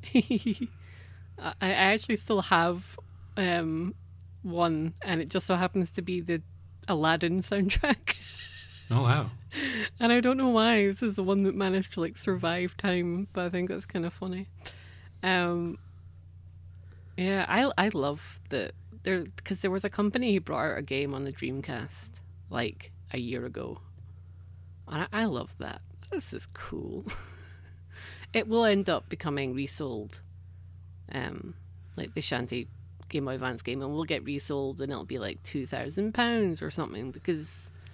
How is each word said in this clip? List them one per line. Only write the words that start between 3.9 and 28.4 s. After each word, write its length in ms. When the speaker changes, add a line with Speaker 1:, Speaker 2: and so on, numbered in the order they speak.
Speaker 1:
one, 580
and 200
it 80
just 160
so 100
happens 360
to 100
be 200
the 200
Aladdin 540
soundtrack. 760
<laughs> 60
Speaker 2:
Oh, 140
wow. 260
Speaker 1:
And 140
I 80
don't 160
know 100
why. 400
This 160
is 140
the 60
one 200
that 120
managed 400
to, 40
like, 180
survive 600
time, 560
but 120
I 40
think 200
that's 160
kinda 240
funny. 380
Um, 540
yeah, 320
I, 280
I 120
love 580
the, 240
there, 220
'cause 180
there 100
was 120
a 60
company 440
who 60
brought 320
out 60
a 40
game 320
on 120
the 80
Dreamcast, 880
like, 440
a 60
year 280
ago. 360
And 240
I, 120
I 20
love 320
that. 240
This 220
is 220
cool. 560
<laughs> 40
It 160